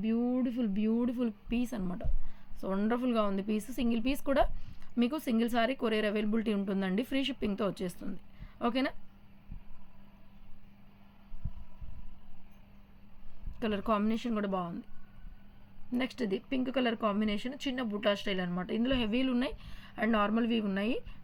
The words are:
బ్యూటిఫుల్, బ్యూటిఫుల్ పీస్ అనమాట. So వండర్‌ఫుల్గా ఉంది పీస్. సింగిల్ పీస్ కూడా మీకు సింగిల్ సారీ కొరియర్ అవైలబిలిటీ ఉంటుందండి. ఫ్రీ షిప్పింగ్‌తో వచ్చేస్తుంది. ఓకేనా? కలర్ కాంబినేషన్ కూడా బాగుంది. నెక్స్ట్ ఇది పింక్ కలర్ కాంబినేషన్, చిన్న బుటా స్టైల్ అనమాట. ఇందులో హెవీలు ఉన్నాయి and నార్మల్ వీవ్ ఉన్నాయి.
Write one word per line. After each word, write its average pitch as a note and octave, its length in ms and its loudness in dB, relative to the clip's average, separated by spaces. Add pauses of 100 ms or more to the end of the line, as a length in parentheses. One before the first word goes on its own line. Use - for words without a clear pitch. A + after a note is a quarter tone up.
బ్యూటిఫుల్, A#3+ 760 2
బ్యూటిఫుల్ A3+ 580 2 (140)
పీస్ A#3+ 280 0
అనమాట. F#3 280 -2 (540)
So - 120 -2
వండర్‌ఫుల్గా A3+ 560 4
ఉంది G3 200 2
పీస్. G#3+ 280 0
సింగిల్ A#3 320 2
పీస్ C#4 200 2
కూడా C#4+ 200 6 (520)
మీకు A#3+ 240 2
సింగిల్ A3+ 300 2
సారీ B3 260 2
కొరియర్ G#3+ 320 2
అవైలబిలిటీ G#3+ 460 2
ఉంటుందండి. G3 500 0
ఫ్రీ C4+ 200 0
షిప్పింగ్‌తో G#3+ 420 -2
వచ్చేస్తుంది. - 540 -4 (400)
ఓకేనా? C4 320 0 (4000)
కలర్ G#3 260 0
కాంబినేషన్ A3+ 500 2
కూడా G3+ 180 0
బాగుంది. F3+ 340 -4 (1080)
నెక్స్ట్ B3+ 300 -2
ఇది G3+ 140 0 (120)
పింక్ B3+ 240 -2
కలర్ A#3 260 0
కాంబినేషన్, G#3+ 600 0
చిన్న C4 240 -2
బుటా G#3 320 0
స్టైల్ G3 260 -2
అనమాట. F3+ 320 -2
ఇందులో A#3+ 240 2
హెవీలు B3 360 2
ఉన్నాయి B3 220 0 (420)
and G#3+ 160 0
నార్మల్ A3 360 2
వీవ్ A3+ 180 0
ఉన్నాయి. G3 280 0 (300)